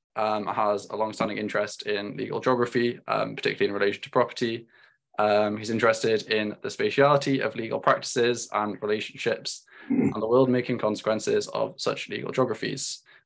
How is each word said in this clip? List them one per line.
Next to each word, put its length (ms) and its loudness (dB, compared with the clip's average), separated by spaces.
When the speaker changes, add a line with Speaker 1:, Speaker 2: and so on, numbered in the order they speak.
Speaker 1:
um, 320 0
has 420 0
a 60 -6
long-standing 420 -2
interest 460 -4
in 340 -4
legal 220 -4
geography, 680 2
um, 280 -2
particularly 340 0
in 100 -4
relation 220 0
to 80 -12
property. 560 0
Um, 360 4
he's 140 -6
interested 600 2
in 300 0
the 80 -6
spatiality 760 4
of 100 -4
legal 240 -4
practices 720 2
and 300 -2
relationships 840 -4
Speaker 2:
Mm. 220 2
Speaker 1:
and 100 -6
the 40 0
world-making 520 4
consequences 720 0
of 300 -4
such 300 -4
legal 220 -6
geographies. 720 -2